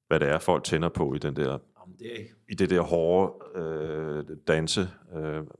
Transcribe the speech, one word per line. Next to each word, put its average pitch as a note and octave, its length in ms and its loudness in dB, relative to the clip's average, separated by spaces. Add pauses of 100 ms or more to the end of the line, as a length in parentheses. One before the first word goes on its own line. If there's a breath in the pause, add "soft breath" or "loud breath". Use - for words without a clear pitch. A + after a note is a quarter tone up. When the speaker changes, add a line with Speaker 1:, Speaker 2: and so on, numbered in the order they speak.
Speaker 1:
hvad D#2+ 120 2
det D2 100 2
er, D2+ 100 2
folk E2+ 240 2
tænder D#2+ 260 0
på C#2 240 0
i D2 60 -2
den C#2+ 160 -4
der C#2 220 -2 (240)
Speaker 2:
Jamen, - 180 -20
det A2+ 220 -12
er G2+ 40 -14 (240)
Speaker 1:
i G#2+ 60 -8
det F#2+ 140 2
der F2+ 120 4
hårde, E2+ 520 4 (280)
øh, D#2 640 -4 (240)
danse, E2 420 2 (260)
øh, D#2 260 -6 (180)